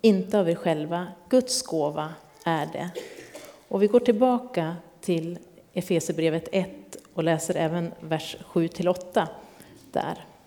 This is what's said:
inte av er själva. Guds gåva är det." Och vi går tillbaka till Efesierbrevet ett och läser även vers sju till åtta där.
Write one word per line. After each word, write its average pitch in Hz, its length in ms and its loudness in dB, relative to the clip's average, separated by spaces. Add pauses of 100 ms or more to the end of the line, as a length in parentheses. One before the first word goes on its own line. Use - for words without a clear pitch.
inte 196 380 4
av 175 120 2
er 170 40 4
själva. 165 520 -2 (220)
Guds 254 340 2
gåva 156 520 -2 (300)
är 160 220 0
det." 156 240 -8 (760)
Och 196 140 2
vi 208 40 6
går 226 140 6
tillbaka 240 760 2 (240)
till 170 380 -2 (340)
Efesierbrevet 165 800 0
ett - 440 -4 (180)
och 165 100 -2
läser 160 300 2
även 170 460 0
vers 160 360 -4 (100)
sju 165 220 0
till 170 200 -2
åtta 180 400 0 (640)
där. - 320 -4 (220)